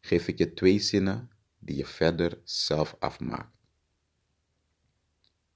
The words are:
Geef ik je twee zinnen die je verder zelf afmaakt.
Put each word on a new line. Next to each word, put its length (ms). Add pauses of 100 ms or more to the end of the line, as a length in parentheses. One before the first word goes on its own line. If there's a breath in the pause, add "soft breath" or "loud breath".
Geef 280
ik 100
je 160
twee 240
zinnen 520 (280)
die 180
je 100
verder 580
zelf 540
afmaakt. 580 (2000)